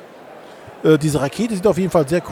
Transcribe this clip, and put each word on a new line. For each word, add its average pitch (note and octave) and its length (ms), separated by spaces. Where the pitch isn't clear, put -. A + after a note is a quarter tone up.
Äh, D#3 140
diese D3 220
Rakete G3+ 360
sieht F#3 100
auf F#3 120
jeden F#3 120
Fall D#3+ 180
sehr D#3+ 240